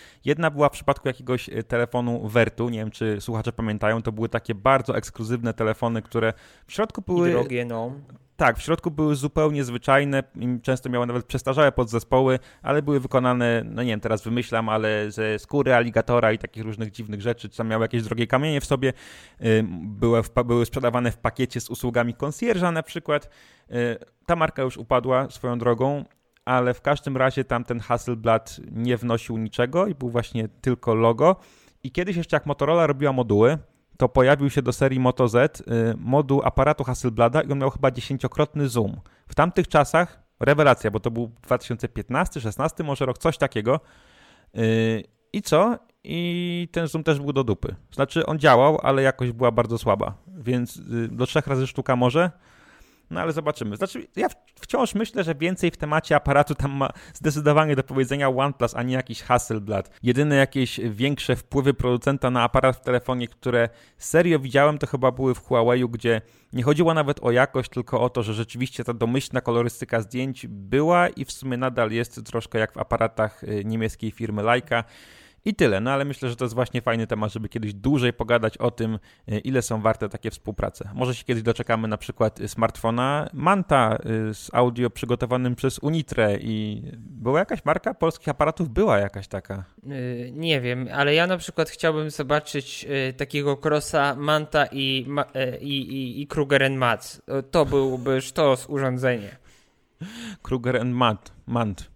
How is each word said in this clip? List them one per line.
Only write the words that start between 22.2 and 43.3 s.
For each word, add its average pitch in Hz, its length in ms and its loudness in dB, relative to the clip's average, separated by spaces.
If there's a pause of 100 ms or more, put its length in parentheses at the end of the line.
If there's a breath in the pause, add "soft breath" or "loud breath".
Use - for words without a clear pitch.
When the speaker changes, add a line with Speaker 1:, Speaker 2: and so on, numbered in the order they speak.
Speaker 1:
na 160 100 -4
przykład. 151 460 -4 (420 soft breath)
Y, 120 260 -2 (300)
ta 170 100 2
marka 160 260 -2
już 127 140 -2
upadła 127 540 0
swoją 123 280 -6
drogą, 123 460 0 (400)
ale 123 300 2
w - 60 -12
każdym 139 360 -2
razie 131 280 2
tamten 120 360 -4
Hasselblad 113 800 -2 (120)
nie 117 240 0
wnosił 117 420 -2
niczego 123 480 0
i 190 80 -4
był 131 140 -6
właśnie 117 400 -2
tylko 120 460 0
logo. 117 420 4 (480 soft breath)
I 131 80 -10
kiedyś 180 240 -2
jeszcze 165 200 0
jak 143 100 -4
Motorola 151 400 2
robiła 139 260 0
moduły, 120 460 4 (380)
to 127 120 4
pojawił 139 420 6
się 139 120 2
do 123 100 0
serii 131 280 2
Moto 127 280 4
Z, 123 320 2
y, - 40 -18 (340)
moduł 139 460 2
aparatu 139 400 2
Hasselblada 120 580 2
i - 100 -4
on 139 60 -2
miał 135 120 0
chyba 135 200 2
dziesięciokrotny 139 800 -2
zoom. 117 320 -2 (280 soft breath)
W - 60 -16
tamtych 175 340 2
czasach 160 540 2 (180)
rewelacja, 139 500 4
bo 104 100 -2
to 120 100 -2
był 117 200 -4 (120)
dwa 123 160 0
tysiące - 300 -6
piętnasty, 139 520 -4
szesnasty 123 440 -4
może 139 220 -2
rok, 123 120 -4
coś - 200 0